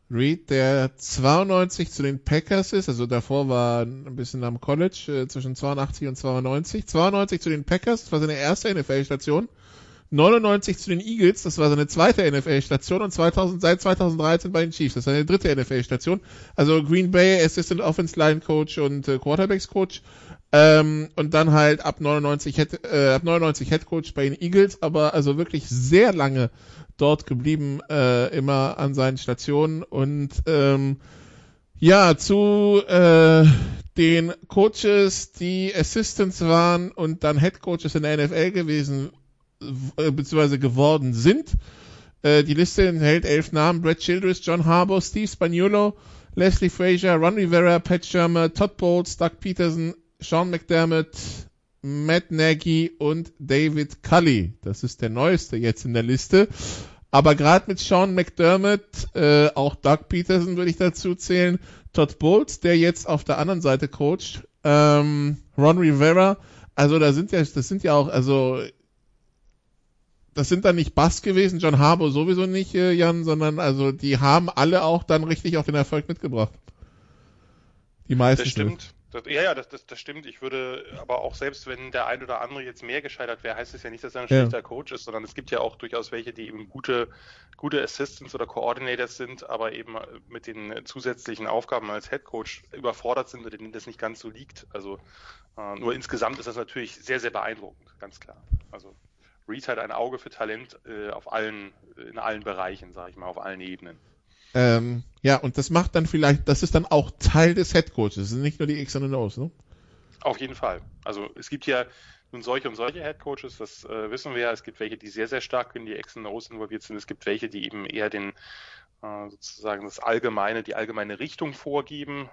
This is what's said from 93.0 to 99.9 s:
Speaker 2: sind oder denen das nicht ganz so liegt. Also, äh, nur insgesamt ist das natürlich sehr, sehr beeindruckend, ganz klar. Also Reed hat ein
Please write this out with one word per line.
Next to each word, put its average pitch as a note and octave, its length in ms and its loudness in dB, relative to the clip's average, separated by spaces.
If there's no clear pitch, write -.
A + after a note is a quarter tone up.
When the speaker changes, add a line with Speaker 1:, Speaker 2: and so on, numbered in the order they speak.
Speaker 2:
sind A#2 160 -20
oder G#2+ 120 -18
denen A2 140 -20
das A2 160 -18
nicht A#2 100 -20
ganz A2+ 220 -10
so A2+ 100 -18
liegt. - 420 -20
Also, G2 280 -14
äh, G2+ 220 -14
nur A#2+ 160 -6
insgesamt A#2+ 420 -8
ist A#2 100 -18
das A#2 100 -14
natürlich A#2 380 -14
sehr, C3 260 -8
sehr A#2 100 -8
beeindruckend, G#2+ 560 -12
ganz G2+ 200 -20
klar. - 240 -20
Also F#2+ 220 -20
Reed G#2+ 220 -12
hat A#2 100 -6
ein - 140 -10